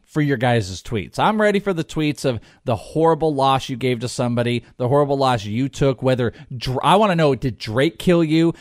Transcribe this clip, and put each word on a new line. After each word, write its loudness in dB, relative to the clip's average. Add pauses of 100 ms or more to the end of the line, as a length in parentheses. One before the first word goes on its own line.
for -4
your 2
guys' -2
tweets. -6
I'm 0
ready 2
for -2
the -4
tweets -4
of -2 (240)
the 0
horrible 0
loss 2
you -8
gave -2
to -6
somebody, -2 (100)
the -2
horrible 2
loss 0
you -2
took, 0
whether 0 (200)
Dr-, -6
I 4
wanna 2
know, 2
did -4
Drake -2
kill 2
you? 2